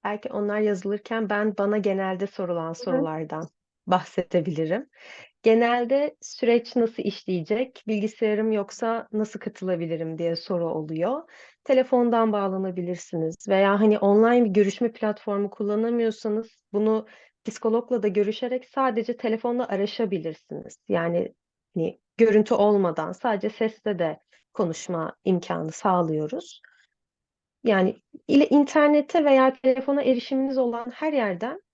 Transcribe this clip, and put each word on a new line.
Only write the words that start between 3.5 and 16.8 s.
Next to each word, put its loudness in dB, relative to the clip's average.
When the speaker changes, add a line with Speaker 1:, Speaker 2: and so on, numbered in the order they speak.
Speaker 1:
bahsedebilirim. -2
Genelde 2
"Süreç 0
nasıl 0
işleyecek? -4
Bilgisayarım -2
yoksa -4
nasıl -4
katılabilirim?" -6
diye -2
soru -4
oluyor. -4
Telefondan 2
bağlanabilirsiniz -4
veya, 4
hani, 4
online 6
bir 0
görüşme 2
platformu -4
kullanamıyorsanız -2
bunu 0